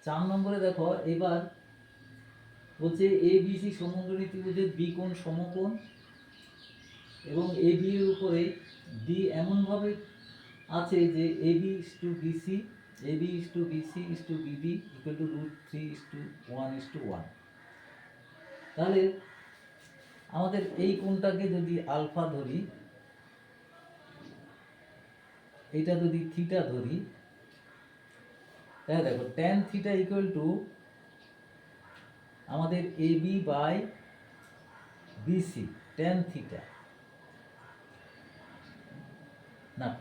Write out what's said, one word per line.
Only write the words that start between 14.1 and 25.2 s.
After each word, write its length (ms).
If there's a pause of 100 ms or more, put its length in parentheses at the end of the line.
is 140
to 60 (120)
বিডি 260 (220)
equal 260
to 140
root 180 (140)
three 280
is 160
to 80 (420)
one 200
is 120
to 60 (180)
one। 120 (1500)
তাহলে 280 (1300)
আমাদের 260 (220)
এই 160
কোণটাকে 440 (120)
যদি 180 (200)
আলফা 300 (100)
ধরি, 240 (3250)